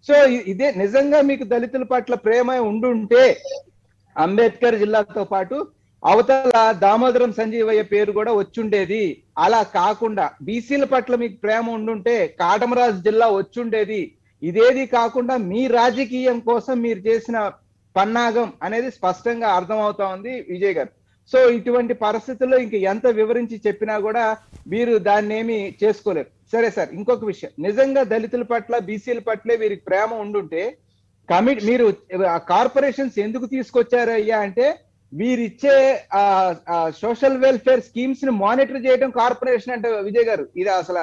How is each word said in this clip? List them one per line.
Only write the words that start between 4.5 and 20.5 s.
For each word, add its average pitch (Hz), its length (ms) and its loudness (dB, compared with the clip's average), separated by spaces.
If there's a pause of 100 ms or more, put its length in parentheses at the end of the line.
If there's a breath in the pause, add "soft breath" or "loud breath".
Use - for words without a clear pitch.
జిల్లాతో 208 460 -2
పాటు 196 420 -4 (380)
అవతల 233 760 4
దామోదరం 233 540 4
సంజీవయ్య 220 500 0
పేరు 208 300 0
కూడా 214 200 -2
వచ్చుండేది. 202 920 -2 (160)
అలా 214 240 4
కాకుండా 202 680 -2 (120)
బీసీల 240 420 -2
పట్ల 247 300 -2
మీకు 233 280 -4
ప్రేమ 226 280 -2
ఉండుంటే 220 680 -2
కాటమరాజు 220 640 2
జిల్లా 220 260 2
వచ్చుండేది. 214 840 -4 (280)
ఇదేది 233 440 2
కాకుండా 240 500 0
మీ 220 300 -2
రాజకీయం 240 760 0
కోసం 233 400 -2
మీరు 233 180 -2
చేసిన 220 520 -2 (460)
పన్నాగం 226 560 0 (100)
అనేది 226 280 -4
స్పష్టంగా 226 580 -4
అర్థమవుతా 202 580 -2
ఉంది 202 440 -10